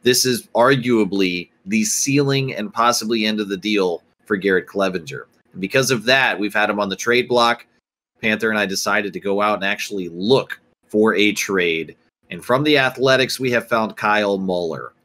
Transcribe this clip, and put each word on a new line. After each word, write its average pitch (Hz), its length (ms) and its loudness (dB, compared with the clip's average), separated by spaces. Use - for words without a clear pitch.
This 123 220 2
is 123 300 -2
arguably 107 960 2
the 107 180 0
ceiling 139 680 0
and 101 180 -8
possibly 113 540 0
end 107 140 0
of 101 100 -4
the 101 60 -2
deal 92 460 0
for 107 120 -2
Garrett 92 300 2
Clevinger. 82 580 -4
And 92 80 -14
because 131 300 0
of 110 160 -2
that, 123 320 2
we've 101 160 -4
had 104 160 2
him 104 100 -2
on 101 80 0
the 95 80 -6
trade 120 320 0
block. 120 380 2
Panther 110 280 0
and 107 80 -2
I 104 80 2
decided 101 460 -4
to 90 80 -10
go 101 220 -2
out 104 140 0
and 92 80 -8
actually 98 440 -6
look 98 500 0
for 107 260 2
a 104 180 2
trade. 85 640 -2
And 87 140 -14
from 131 200 0
the 151 140 4
Athletics, 131 600 2
we 131 100 -2
have 117 180 0
found 110 280 -2
Kyle 104 420 0
Muller 85 540 -4